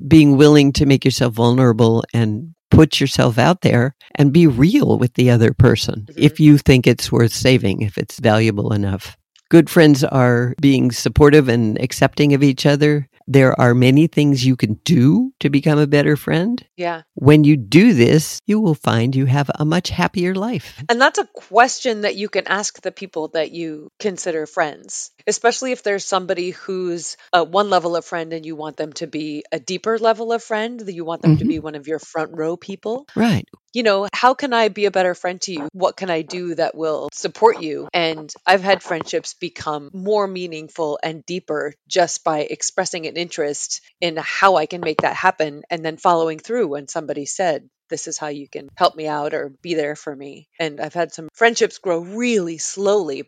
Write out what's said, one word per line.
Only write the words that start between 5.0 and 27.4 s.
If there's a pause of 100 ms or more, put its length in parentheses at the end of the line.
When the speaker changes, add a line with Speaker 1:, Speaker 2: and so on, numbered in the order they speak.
Speaker 1:
the
other
person
Speaker 2:
Mm-hmm.
Speaker 1:
if
you
think
it's
worth
saving,
if
it's
valuable
enough. (320)
Good
friends
are
being
supportive
and
accepting
of
each
other. (220)
There
are
many
things
you
can (100)
do
to
become
a
better
friend. (100)
Speaker 2:
Yeah. (100)
Speaker 1:
When
you
do
this,
you
will
find
you
have
a
much
happier
life.
Speaker 2:
And
that's
a
question
that
you
can
ask
the
people
that
you (100)
consider
friends, (140)
especially
if
there's
somebody
who's, (160)
uh,